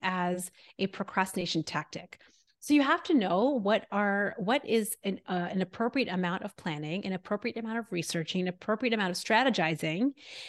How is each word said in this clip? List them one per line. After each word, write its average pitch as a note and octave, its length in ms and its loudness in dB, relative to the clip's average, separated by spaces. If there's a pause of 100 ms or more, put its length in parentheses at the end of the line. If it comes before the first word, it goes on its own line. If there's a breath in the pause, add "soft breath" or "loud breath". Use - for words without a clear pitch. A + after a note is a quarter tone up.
as F3+ 480 -2 (300 soft breath)
a F#3+ 80 0
procrastination F#3+ 720 -2
tactic. - 580 -8 (420 soft breath)
So - 120 2
you D4 80 8
have D4+ 220 2
to F4+ 100 2
know G3+ 380 4
what G#3 380 2
are, G3+ 480 2
what A#3 280 0
is A3 400 0
an, G3 240 -2
uh, F3+ 200 0
an F#3+ 120 0
appropriate - 480 0
amount F3+ 340 0
of - 140 -12
planning, D#3 480 -4
an F#3+ 80 -2
appropriate G#3 420 -4
amount A3+ 220 -4
of A3+ 120 -4
researching, F3 520 -2
an F3+ 80 0
appropriate A3 440 0
amount G3+ 180 0
of F3+ 40 -4
strategizing. G3 960 2 (380 loud breath)